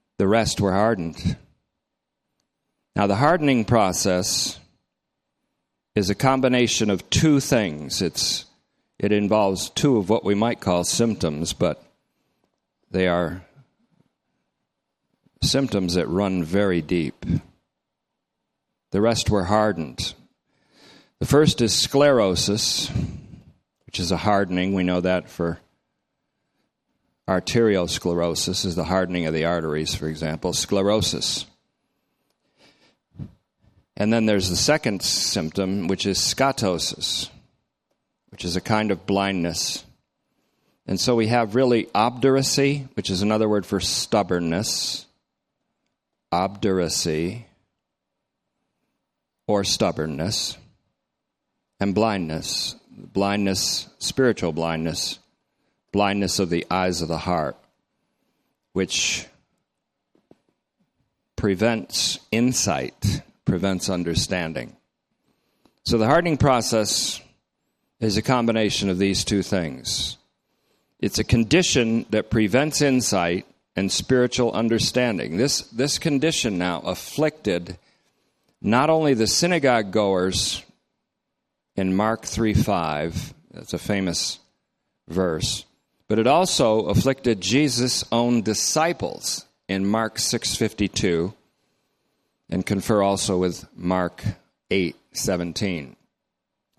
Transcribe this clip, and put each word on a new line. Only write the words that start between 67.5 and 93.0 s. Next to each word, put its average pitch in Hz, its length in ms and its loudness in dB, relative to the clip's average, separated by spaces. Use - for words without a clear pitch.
is 107 160 0
a 107 60 -2
combination 113 640 2
of 90 80 0
these 98 260 2
two 101 200 0
things. 76 760 -4
It's 98 200 -2
a 110 40 0
condition 117 840 2
that 107 200 0
prevents 120 520 2
insight 101 640 2
and 95 140 0
spiritual 123 640 2
understanding. 110 800 0
This, 131 280 0
this 131 360 -4
condition 139 580 0
now 87 220 0
afflicted 92 1000 -4
not 127 280 4
only 160 240 4
the 110 140 2
synagogue 135 640 2
goers 95 720 0
in 95 180 0
Mark 110 300 0
three 110 300 -2
five, 82 800 -4
that's 82 220 -14
a 90 40 -6
famous 95 640 -4
verse, 85 560 -4
but 107 120 0
it 110 60 2
also 127 600 4
afflicted 110 560 0
Jesus' 123 720 0
own 117 300 2
disciples - 1040 -2
in 95 180 -2
Mark 110 340 0
six - 360 -4
fifty-two, 95 800 -2
and 92 160 -4
confer 101 380 0